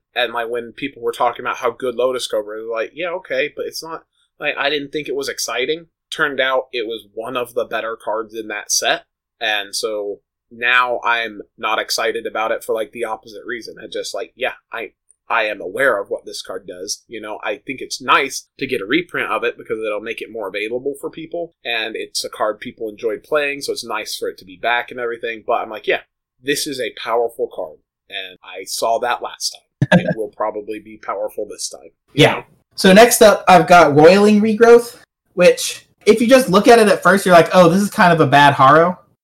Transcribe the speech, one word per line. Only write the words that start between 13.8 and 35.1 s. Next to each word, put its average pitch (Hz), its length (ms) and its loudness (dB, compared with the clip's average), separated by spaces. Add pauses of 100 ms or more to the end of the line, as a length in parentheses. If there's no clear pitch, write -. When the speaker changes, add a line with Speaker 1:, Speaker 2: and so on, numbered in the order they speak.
Speaker 1:
I 107 60 -16
just, 101 280 -10
like, 98 200 -12
yeah, 120 180 -6 (180)
I, 113 220 -14 (360)
I 110 140 0
am 104 180 -6
aware 104 400 -2
of 107 80 -12
what 98 160 -8
this 104 160 -14
card 95 240 -12
does. 92 420 -12
You 110 140 -14
know, 107 220 -12
I 107 140 -6
think 127 240 -14
it's - 200 -12
nice 139 460 -2 (120)
to 139 80 -8
get - 140 -4
a 98 40 -10
reprint 135 440 -6
of 107 140 -4
it 120 140 -4
because 113 280 -10
it'll 104 140 -6
make 110 220 -12
it 101 100 -16
more 110 160 -10
available 117 520 -8
for 160 100 -10
people. 170 440 -14 (120)
And 113 300 -6
it's 101 280 -10
a 127 60 -10
card 107 300 -4
people 117 300 -12
enjoyed 104 340 -8
playing, 143 380 -4
so 117 120 -6
it's 110 120 -10
nice 107 300 -8
for 104 140 -8
it - 100 -12
to 92 60 -20
be 92 120 -20
back 120 320 -4
and 127 100 -14
everything. 117 460 -8
But 110 160 -2
I'm 104 80 -10
like, 107 180 -14
yeah, 175 140 -2 (400)
this 143 240 -4
is 135 140 -8
a 110 180 -8
powerful 120 560 -4
card. 78 260 -12 (300)
And 95 320 -14
I 95 220 -16
saw 113 360 -4
that 120 220 -4
last - 300 -10
time. - 100 -18 (300)
Speaker 2:
<laughs> 185 80 6
Speaker 1:
It - 180 -4
will 107 180 -8
probably 107 440 -8
be 110 180 -20
powerful 107 520 -8
this - 200 -12
time. - 220 -20 (220)
You 135 100 2
Speaker 2:
Yeah. - 100 4
Speaker 1:
know? - 100 -10 (320)
Speaker 2:
So 190 180 4
next 214 280 8
up, 202 260 6
I've 175 200 8
got 165 280 8
Roiling 202 460 8
Regrowth, 226 600 4 (320)